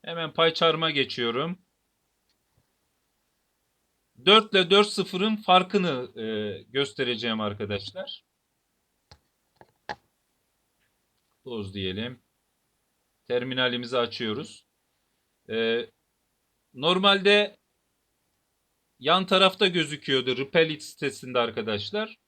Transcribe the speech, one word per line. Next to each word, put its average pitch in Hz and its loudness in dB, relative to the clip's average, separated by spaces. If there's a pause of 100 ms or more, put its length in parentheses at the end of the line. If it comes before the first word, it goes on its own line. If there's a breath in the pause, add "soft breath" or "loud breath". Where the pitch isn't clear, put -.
Hemen 165 -8
pie 165 2
charm'a 160 2
geçiyorum. 135 -2 (2750)
Dört 214 6
ile 180 2
dört 202 6
sıfırın 202 -2
farkını, 180 2
e, 104 -6
göstereceğim 120 -4
arkadaşlar. 104 -8 (3250)
Close 107 -10
diyelim. 101 -8 (1000)
Terminalimizi 123 -2
açıyoruz. 117 -4 (840)
E, 113 -2 (880)
normalde 196 2 (1400)
yan 175 2
tarafta 190 4
gözüküyordu 143 0
Repelit 156 0
sitesinde 127 -6
arkadaşlar. 113 -4